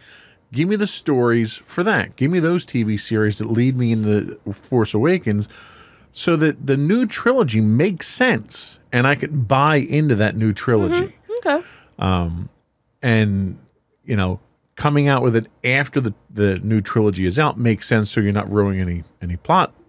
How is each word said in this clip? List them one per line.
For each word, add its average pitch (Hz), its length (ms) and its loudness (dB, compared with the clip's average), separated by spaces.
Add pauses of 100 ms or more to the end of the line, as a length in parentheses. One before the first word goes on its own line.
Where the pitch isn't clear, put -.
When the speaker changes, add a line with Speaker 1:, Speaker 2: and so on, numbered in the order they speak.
(540)
Speaker 1:
give 156 140 0
me 214 80 0
the 208 100 -2
stories 120 680 0
for - 280 -8
that. 180 340 0
Give 139 140 0
me 180 80 0
those 170 260 0
T 120 200 -2
V 107 120 -2
series 107 420 0
that 110 120 -6
lead 123 260 2
me 120 160 0
into 107 440 0 (160)
Force - 420 -2
Awakens 110 540 0 (640)
so - 240 -2
that 151 300 0
the 135 100 2
new 196 300 2
trilogy 196 540 0
makes 131 460 2
sense - 720 -4 (140)
and 123 140 2
I 143 100 2
can 143 260 -4
buy 139 340 2
into 143 380 2
that 104 220 0
new 110 160 2
trilogy. 123 600 0 (160)
Speaker 2:
Mm-hmm. 453 200 -4
Okay. 311 180 -2 (320)
Speaker 1:
Um, 87 500 -2 (540)
and, 101 560 0 (460)
you 127 100 -4
know, 92 240 -2 (380)
coming 147 320 0
out 131 140 2
with 123 120 2
it 110 120 0 (180)
after 135 360 0
the, 113 140 -4 (160)
the 101 300 0
new 107 200 0
trilogy 98 460 0
is 92 120 0
out 151 200 0
makes 117 300 0
sense 110 220 0
so 113 100 0
you're 101 120 2
not 101 160 -2
ruining 101 320 0
any, 87 240 -4 (160)
any 87 160 -6
plot - 380 0 (140)